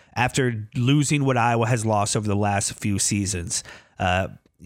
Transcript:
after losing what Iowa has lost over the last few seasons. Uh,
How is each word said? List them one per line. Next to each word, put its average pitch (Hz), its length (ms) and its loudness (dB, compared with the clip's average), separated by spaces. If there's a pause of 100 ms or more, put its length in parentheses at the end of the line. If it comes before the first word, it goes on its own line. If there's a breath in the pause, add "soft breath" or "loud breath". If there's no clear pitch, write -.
(160 loud breath)
after 120 580 0
losing 139 500 2
what 131 120 2
Iowa 117 320 2
has 113 180 0
lost 104 300 0
over 107 100 -2
the 101 80 0
last 101 380 0
few 101 260 -2
seasons. 95 640 -2 (360 loud breath)
Uh, 92 300 0 (380)